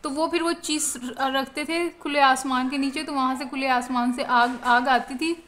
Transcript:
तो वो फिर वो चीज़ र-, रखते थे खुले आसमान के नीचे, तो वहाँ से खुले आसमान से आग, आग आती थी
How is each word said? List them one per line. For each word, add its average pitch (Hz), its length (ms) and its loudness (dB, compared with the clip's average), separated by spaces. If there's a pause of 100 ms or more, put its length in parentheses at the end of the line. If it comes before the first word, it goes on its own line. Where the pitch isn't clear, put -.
तो 302 60 -4
वो 302 180 -2
फिर 330 160 0
वो 339 100 0
चीज़ 302 440 -4
र-, 247 240 -10
रखते 269 440 -2
थे 339 240 -2
खुले 294 300 -4
आसमान 262 500 2
के 285 80 -4
नीचे, 277 260 -2
तो 320 100 -8
वहाँ 262 220 0
से 277 100 -8
खुले 269 220 -4
आसमान 247 460 0
से 254 100 -4
आग, 247 420 2
आग 247 220 4
आती 254 280 2
थी 320 320 -2